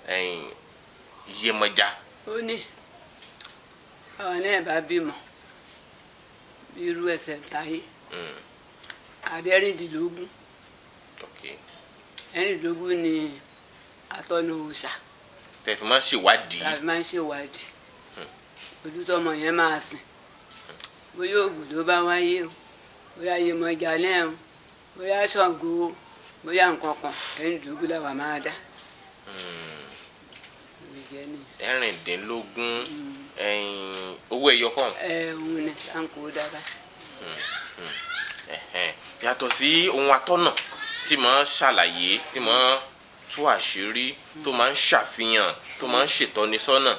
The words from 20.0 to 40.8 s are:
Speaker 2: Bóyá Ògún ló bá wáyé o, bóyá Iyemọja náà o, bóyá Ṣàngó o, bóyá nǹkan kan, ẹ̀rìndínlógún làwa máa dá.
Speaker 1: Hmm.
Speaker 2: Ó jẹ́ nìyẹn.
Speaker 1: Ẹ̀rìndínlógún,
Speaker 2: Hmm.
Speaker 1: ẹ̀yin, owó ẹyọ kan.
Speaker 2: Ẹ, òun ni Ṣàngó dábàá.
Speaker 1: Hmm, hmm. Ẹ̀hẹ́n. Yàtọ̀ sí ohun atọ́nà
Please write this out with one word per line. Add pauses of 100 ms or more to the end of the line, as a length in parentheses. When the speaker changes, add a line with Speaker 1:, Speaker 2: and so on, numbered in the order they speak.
Speaker 2:
Bóyá
Ògún
ló
bá
wáyé
o, (600)
bóyá
Iyemọja
náà
o, (600)
bóyá
Ṣàngó (120)
o, (460)
bóyá
nǹkan
kan, (220)
ẹ̀rìndínlógún
làwa
máa
dá. (680)
Speaker 1:
Hmm. (960)
Speaker 2:
Ó
jẹ́
nìyẹn. (120)
Speaker 1:
Ẹ̀rìndínlógún,
Speaker 2:
Hmm.
Speaker 1:
ẹ̀yin, (140)
owó
ẹyọ
kan. (100)
Speaker 2:
Ẹ,
òun
ni
Ṣàngó
dábàá. (560)
Speaker 1:
Hmm, (380)
hmm. (540)
Ẹ̀hẹ́n. (280)
Yàtọ̀
sí
ohun
atọ́nà (520)